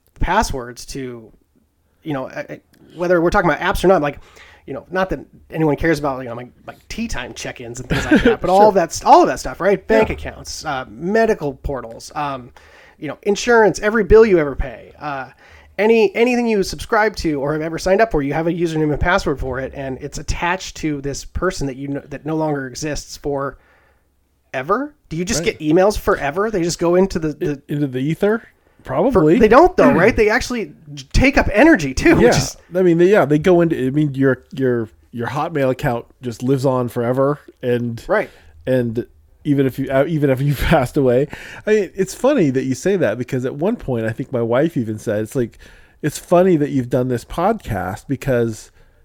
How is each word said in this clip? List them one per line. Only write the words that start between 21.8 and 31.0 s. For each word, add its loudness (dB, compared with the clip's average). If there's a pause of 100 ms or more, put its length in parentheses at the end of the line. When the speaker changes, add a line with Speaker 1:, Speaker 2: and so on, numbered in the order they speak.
Speaker 1:
kn-, -8
that -14
no -4
longer -4
exists -10
for -6 (960)
ever. -4 (140)
Do -6
you -4
just -2
Speaker 2:
Right. -2
Speaker 1:
get 0
emails 4
forever? -2
They -2
just -4
go 2
into 2
the, -4
the -6
Speaker 2:
In-, -8
into -4
the -8
ether? 0
Speaker 1:
for-, -20
Speaker 2:
Probably. 2
Speaker 1:
they 8
don't 8
though, 6
right? 4
They 2
actually -4 (200)
j-, -16